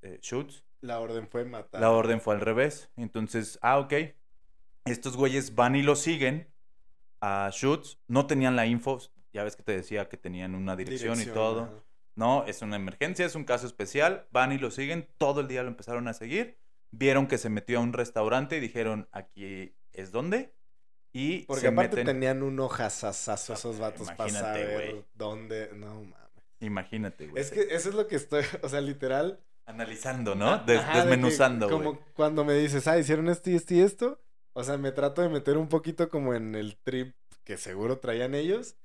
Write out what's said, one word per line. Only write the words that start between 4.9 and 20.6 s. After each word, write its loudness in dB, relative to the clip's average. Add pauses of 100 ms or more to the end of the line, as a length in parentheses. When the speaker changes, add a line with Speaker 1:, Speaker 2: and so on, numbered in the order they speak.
Speaker 1:
güeyes 2
van 6
y 4
lo 6
siguen 0 (720)
a 0
Schutz. -2 (100)
No 2
tenían 2
la 4
info. 0 (340)
Ya -4
ves -6
que -20
te -4
decía -4
que -14
tenían -8
una -4
dirección -4
y -2
Speaker 2:
Dirección, -8
Speaker 1:
todo. 0
Speaker 2:
ajá. -12 (420)
Speaker 1:
No, 2
es -8
una -6
emergencia, -4
es -4
un -6
caso -2
especial. 0
Van 4
y 0
lo -2
siguen. -6 (100)
Todo 2
el -2
día -4
lo -4
empezaron -6
a -6
seguir. -6 (340)
Vieron 4
que 0
se -4
metió 0
a 2
un 0
restaurante 0
y -2
dijeron, -4
"Aquí -12 (180)
es -12
donde". -2 (580)